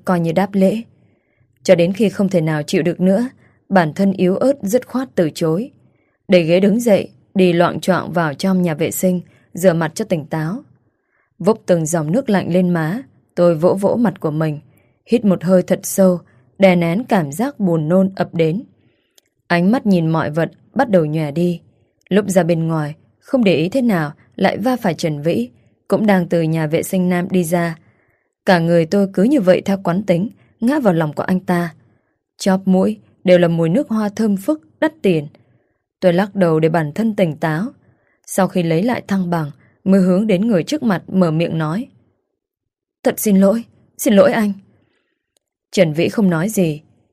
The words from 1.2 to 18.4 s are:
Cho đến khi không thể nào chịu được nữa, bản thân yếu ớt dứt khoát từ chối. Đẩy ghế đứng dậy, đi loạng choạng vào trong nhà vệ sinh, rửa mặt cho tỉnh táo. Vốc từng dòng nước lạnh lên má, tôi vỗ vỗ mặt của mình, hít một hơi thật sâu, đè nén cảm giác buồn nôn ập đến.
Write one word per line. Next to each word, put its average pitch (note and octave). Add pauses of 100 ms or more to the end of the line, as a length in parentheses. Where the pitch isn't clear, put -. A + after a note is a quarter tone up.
Cho F#3
đến E3+
khi G3
không F#3+
thể F3
nào D#3
chịu D3+
được E3+
nữa, G3 (400)
bản E3+
thân G3
yếu F#3
ớt C4 (100)
dứt G#3+
khoát C4
từ D#3
chối. E3+ (580)
Đẩy F3+
ghế E3+
đứng G3+
dậy, A3 (240)
đi F#3
loạng E3+
choạng E3
vào D#3+
trong F#3
nhà E3+
vệ D3
sinh, F3+ (340)
rửa F3+
mặt D#3+
cho A3
tỉnh E3+
táo. E3 (760)
Vốc G#3+
từng E3
dòng D#3+
nước C4+
lạnh F3+
lên F3+
má, F3 (320)
tôi F3
vỗ D#3+
vỗ G3
mặt A3
của D#3+
mình, D3+ (460)
hít A#3+
một F3+
hơi F3+
thật F3+
sâu, F#3 (400)
đè F#3+
nén F3
cảm D#3+
giác A#3
buồn E3
nôn F#3+
ập F3+
đến. E3 (840)